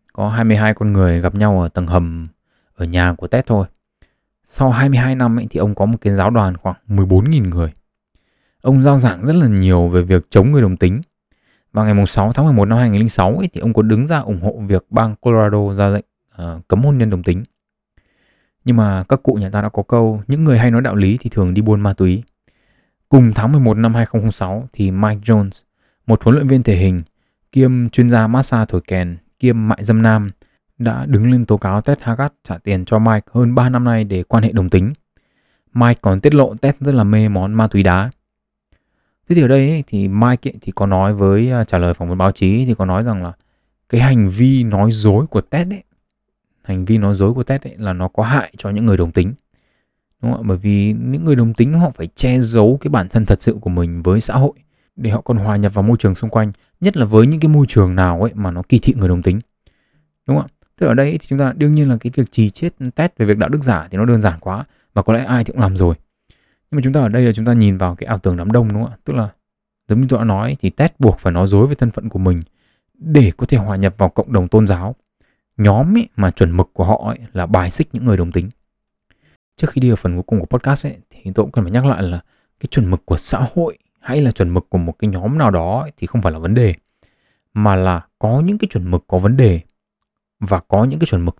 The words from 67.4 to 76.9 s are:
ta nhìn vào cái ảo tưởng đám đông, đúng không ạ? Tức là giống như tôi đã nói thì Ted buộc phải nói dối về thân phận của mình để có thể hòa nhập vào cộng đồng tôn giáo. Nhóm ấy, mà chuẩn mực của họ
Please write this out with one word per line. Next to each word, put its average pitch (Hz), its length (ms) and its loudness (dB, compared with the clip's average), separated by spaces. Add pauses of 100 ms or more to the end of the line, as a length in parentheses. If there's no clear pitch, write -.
ta 123 80 2
nhìn 104 240 4
vào 90 180 -4
cái - 120 -12
ảo 107 100 -4
tưởng 90 200 -2
đám 87 140 -4
đông, 113 220 2
đúng 107 100 -4
không 120 80 -10
ạ? 113 120 -20
Tức 147 100 -6
là 113 160 -4 (580)
giống 107 140 2
như 135 80 0
tôi 123 100 2
đã 113 60 0
nói 107 340 -2
thì 92 100 -2
Ted 147 200 0 (100)
buộc 104 200 4
phải 90 140 -2
nói 90 140 0
dối 101 200 4
về 147 80 -2
thân 120 160 0
phận 107 180 -8
của 98 100 -6
mình 92 220 0 (520)
để 147 440 2
có 127 80 -6
thể 131 120 0
hòa 101 180 -2
nhập 95 220 0
vào 95 120 2
cộng - 240 -6
đồng 92 140 2
tôn 110 200 2
giáo. 95 280 -4 (600)
Nhóm 113 400 2
ấy, 233 180 -2
mà 95 160 0
chuẩn 90 200 0
mực 87 220 0
của 92 100 -2
họ 95 240 0